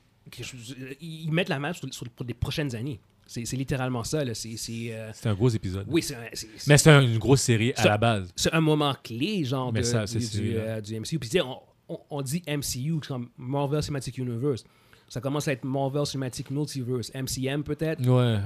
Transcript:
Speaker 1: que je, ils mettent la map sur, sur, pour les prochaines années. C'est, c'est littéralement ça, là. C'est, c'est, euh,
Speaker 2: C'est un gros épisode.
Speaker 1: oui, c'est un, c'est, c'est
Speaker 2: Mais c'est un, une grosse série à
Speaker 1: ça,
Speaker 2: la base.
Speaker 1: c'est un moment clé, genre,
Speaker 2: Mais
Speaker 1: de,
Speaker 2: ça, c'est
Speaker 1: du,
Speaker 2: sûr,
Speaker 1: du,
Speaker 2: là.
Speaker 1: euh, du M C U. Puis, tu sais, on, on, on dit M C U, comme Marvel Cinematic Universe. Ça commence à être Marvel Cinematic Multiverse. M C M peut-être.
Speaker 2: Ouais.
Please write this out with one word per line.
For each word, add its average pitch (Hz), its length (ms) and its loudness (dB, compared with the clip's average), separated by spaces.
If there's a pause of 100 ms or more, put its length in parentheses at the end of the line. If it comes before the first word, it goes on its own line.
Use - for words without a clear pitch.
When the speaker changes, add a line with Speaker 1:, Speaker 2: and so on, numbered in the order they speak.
(320)
Speaker 1:
que 120 120 -14
je, 123 300 -14 (280)
ils 160 300 -6
mettent 175 180 2
la 139 100 0
map 147 140 -4
sur, - 200 -10
sur, - 160 -10
pour - 160 -12
les 117 80 -6
prochaines 135 420 -4
années. 117 240 -6 (260)
C'est, 117 200 -10
c'est 131 120 -6
littéralement 127 460 -2
ça, 151 200 -2
là. 120 100 -4
C'est, 113 240 -10
c'est, 117 360 -8
euh, 110 200 -10
Speaker 2:
C'est - 160 -2
un 104 60 2
gros 117 140 4
épisode. 98 400 -2
Speaker 1:
oui, 156 120 4
c'est - 140 -4
un, 113 40 -12 (140)
c'est, - 140 -10 (100)
c'est - 140 -10
Speaker 2:
Mais 147 60 10
c'est 160 120 8
un, 143 120 12
une 117 180 4
grosse 120 220 6
série 117 360 4
à 113 60 2
Speaker 1:
ça, 107 60 8
Speaker 2:
la 104 80 4
base. 107 380 0
Speaker 1:
c'est - 180 0
un 160 80 4
moment 151 420 4
clé, 160 420 -2
genre, 127 260 -2
Speaker 2:
Mais 110 100 2
Speaker 1:
de, - 40 2
Speaker 2:
ça, 110 220 0
c'est 113 120 -4
Speaker 1:
du, 120 60 0
Speaker 2:
sûr, 107 160 -4
Speaker 1:
du, 113 120 -2
Speaker 2:
là. 110 80 -2
Speaker 1:
euh, 110 200 -4
du 104 140 -8
M 110 100 -6
C 160 100 -4
U. 160 40 0
Puis, 120 100 -8
tu 165 80 2
sais, 170 60 2
on, 127 160 -8 (300)
on, 170 100 -10 (100)
on 143 140 -6
dit 143 240 -4
M 147 160 -2
C - 180 -4
U, 156 240 -2
comme 123 320 -8
Marvel 139 460 -2
Cinematic 135 340 -6
Universe. 123 460 -2 (440)
Ça - 140 -8
commence 143 260 -2
à 147 60 2
être 120 100 -6
Marvel 139 420 -2
Cinematic 135 460 -6
Multiverse. 131 640 -4
M 131 140 -6
C 131 180 -2
M 143 180 0
peut-être. 151 440 -2
Speaker 2:
Ouais. 123 380 6